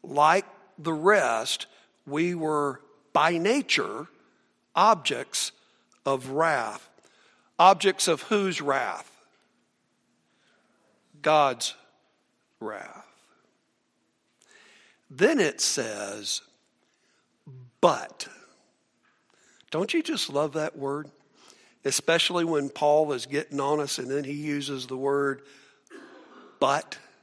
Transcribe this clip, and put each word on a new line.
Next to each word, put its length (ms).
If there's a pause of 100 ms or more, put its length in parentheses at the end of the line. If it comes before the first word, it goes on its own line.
Like 440 (340)
the 140
rest, 720 (400)
we 260
were 480 (300)
by 260
nature 720 (680)
objects 760 (540)
of 240
wrath. 600 (720)
Objects 480
of 160
whose 360
wrath? 520 (2000)
God's 540 (840)
wrath. 440 (2000)
Then 300
it 220
says, 800 (1400)
"But." 480 (1400)
Don't 220
you 100
just 260
love 240
that 240
word? 320 (760)
Especially 580
when 260
Paul 440
is 140
getting 320
on 200
us 180
and 120
then 140
he 100
uses 540
the 100
word 480 (1120)
"but." 380 (260)